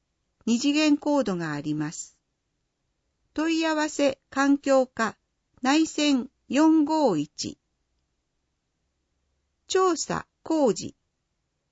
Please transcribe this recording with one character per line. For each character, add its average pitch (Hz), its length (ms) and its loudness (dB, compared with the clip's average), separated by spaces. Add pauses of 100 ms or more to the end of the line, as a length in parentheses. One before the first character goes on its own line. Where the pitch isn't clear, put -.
(460)
二 233 120 2
次 285 140 0
元 302 240 2
コ 294 220 0
ー 262 60 2
ド 190 120 -4
が 160 160 -6
あ 147 80 -6
り 151 140 -6
ま 151 180 -4
す。 - 240 -16 (1200)
問 320 260 0
い 320 60 0
合 320 80 0
わ 302 160 -2
せ、 277 280 -2 (120)
環 277 260 2
境 262 300 2
課、 214 320 -6 (420)
内 302 260 2
線 285 440 0 (180)
四 311 380 4
五 294 320 2
一。 - 400 -8 (2000)
調 370 260 2
査、 - 320 -8 (160)
工 294 300 2
事。 - 240 -10 (760)